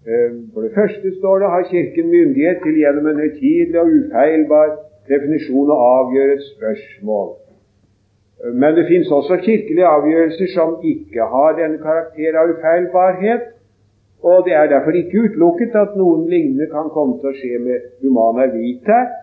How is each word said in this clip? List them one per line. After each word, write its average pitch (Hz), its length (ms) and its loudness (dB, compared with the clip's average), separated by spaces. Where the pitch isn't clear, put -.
Eh, 120 240 0
for 110 80 -8
det - 120 -6
første 190 440 -2
står 190 200 2
det, 196 100 0
har 175 220 -2
kirken 165 400 -2
myndighet 165 520 2
til 156 200 0
gjennom 147 240 2
en 151 180 -2
høytidelig 160 560 0
og 165 180 4
ufeilbar 151 680 2
definisjon 143 640 0
å 135 100 2
avgjøre 135 400 2
et 139 160 -12
spørsmål. 107 760 -6
Eh, 120 120 -8
men 143 240 2
det 170 120 2
finnes 170 220 2
også 147 340 0
kirkelige 180 440 2
avgjørelser 160 680 2
som 165 300 0
ikke 113 480 -4
har 151 240 2
den 156 260 -4
karakter 160 540 -4
av 165 160 2
ufeilbarhet, 180 920 0
og 175 220 4
det 175 100 0
er 151 140 4
derfor 143 300 0
ikke 196 260 -2
utelukket 175 540 0
at 202 180 0
noen 170 320 2
lignende 156 400 -2
kan 151 220 -6
komme 147 300 -2
til 139 100 -4
å 135 80 -10
skje 123 240 -6
med 123 260 -4
Humana 123 500 2
Vitae. 123 520 0